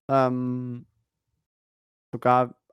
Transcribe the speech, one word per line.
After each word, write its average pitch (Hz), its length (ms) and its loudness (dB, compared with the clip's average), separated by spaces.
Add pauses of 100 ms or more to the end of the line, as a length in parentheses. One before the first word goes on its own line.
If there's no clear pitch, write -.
ähm, 127 800 -2 (1300)
sogar 123 440 2 (160)